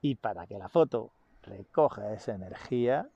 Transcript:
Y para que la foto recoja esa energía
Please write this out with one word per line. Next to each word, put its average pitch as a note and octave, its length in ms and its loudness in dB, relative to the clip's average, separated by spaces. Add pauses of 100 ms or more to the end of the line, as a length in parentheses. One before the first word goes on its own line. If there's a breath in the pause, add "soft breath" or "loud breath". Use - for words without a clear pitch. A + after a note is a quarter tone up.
Y C#3 140 2
para F#2 320 -6
que G2+ 100 -10
la F#2+ 120 -12
foto B2+ 420 2 (300)
recoja G#2+ 720 0
esa A2 200 -6
energía B2 840 0